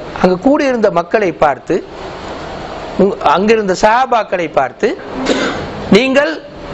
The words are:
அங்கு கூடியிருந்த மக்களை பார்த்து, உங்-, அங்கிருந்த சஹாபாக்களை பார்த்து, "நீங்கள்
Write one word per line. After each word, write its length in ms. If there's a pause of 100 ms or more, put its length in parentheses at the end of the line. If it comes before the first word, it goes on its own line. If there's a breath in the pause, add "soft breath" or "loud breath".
(220)
அங்கு 180
கூடியிருந்த 520
மக்களை 400
பார்த்து, 440 (1200)
உங்-, 200
அங்கிருந்த 600
சஹாபாக்களை 720
பார்த்து, 460 (920 loud breath)
"நீங்கள் 500 (320)